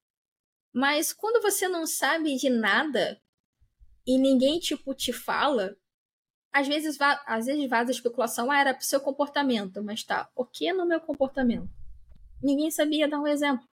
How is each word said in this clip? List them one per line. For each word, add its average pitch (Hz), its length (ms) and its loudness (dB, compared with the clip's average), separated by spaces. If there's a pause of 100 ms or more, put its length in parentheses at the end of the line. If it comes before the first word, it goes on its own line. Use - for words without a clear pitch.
(720)
Mas 294 400 0
quando 440 280 0
você 392 260 0
não 339 180 -2
sabe 302 520 0
de 269 120 0
nada 226 720 0 (880)
e 254 100 4
ninguém, 269 420 4
tipo, 277 360 -6
te - 180 -4
fala, 214 640 0 (760)
às 277 140 2
vezes 294 300 -2
va-, 285 280 2
às 226 220 -2
vezes 277 200 0
vaza 240 220 2
a 254 40 0
especulação, 240 580 -2
"Ah, 285 80 4
era 277 140 4
pro 262 120 -8
seu 277 160 0
comportamento", 277 840 -2
mas 214 200 -8
tá, - 320 -4
o 254 100 -2
que 311 260 -4
no 370 140 0
meu 330 160 0
comportamento? 262 680 -2 (720)
Ninguém 285 300 0
sabia 302 360 2
dar 302 120 -2
um 294 80 -2
exemplo. 285 460 0